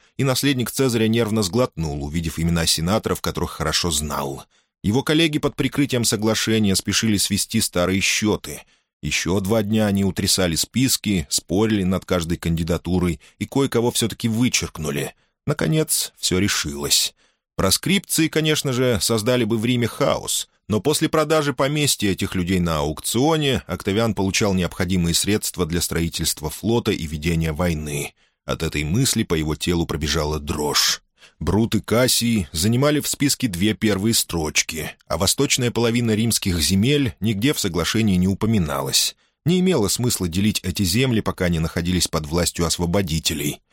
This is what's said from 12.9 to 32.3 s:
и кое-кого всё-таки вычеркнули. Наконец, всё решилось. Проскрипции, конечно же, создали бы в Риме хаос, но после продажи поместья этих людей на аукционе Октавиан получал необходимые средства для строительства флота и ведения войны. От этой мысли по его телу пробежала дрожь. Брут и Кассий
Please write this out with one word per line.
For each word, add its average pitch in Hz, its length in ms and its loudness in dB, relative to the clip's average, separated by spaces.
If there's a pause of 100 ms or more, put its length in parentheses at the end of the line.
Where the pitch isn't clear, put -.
и 101 80 -4
кое-кого 123 420 0
всё-таки 117 400 -2
вычеркнули. 80 840 -2 (320)
Наконец, 156 720 0
всё - 180 0
решилось. - 800 0 (420)
Проскрипции, 175 720 0
конечно 151 460 0
же, 120 280 2
создали 120 420 2
бы 113 140 0
в 107 80 -2
Риме 120 220 2
хаос, - 600 -2 (200)
но 101 140 0
после 147 280 0
продажи 151 440 2
поместья 139 560 0
этих 95 240 -2
людей 92 260 0
на 82 180 0
аукционе 127 880 0
Октавиан 98 460 -2
получал 98 400 0
необходимые 90 600 0
средства 95 520 0
для 82 160 -2
строительства 80 680 -4
флота 113 420 0
и 82 140 -2
ведения 80 480 -2
войны. 76 600 -2 (320)
От 67 180 -4
этой 76 200 -2
мысли 110 400 0
по - 100 -4
его 78 220 0
телу 85 300 0
пробежала 76 540 -2
дрожь. 73 640 -2 (380)
Брут 95 360 0
и 98 60 0
Кассий 117 720 2